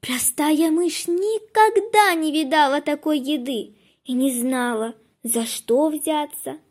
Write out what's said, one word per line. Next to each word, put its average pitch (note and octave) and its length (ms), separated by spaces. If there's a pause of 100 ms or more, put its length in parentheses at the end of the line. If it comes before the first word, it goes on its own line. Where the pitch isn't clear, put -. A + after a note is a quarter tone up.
Простая D4+ 680
мышь E4 380
никогда G#4+ 1040
не D#4 160
видала D4 500
такой D4+ 380
еды B3+ 560 (300)
и B3+ 80
не B3+ 200
знала, A#3+ 640 (300)
за A#3 220
что C#4 420
взяться. D4+ 720 (100)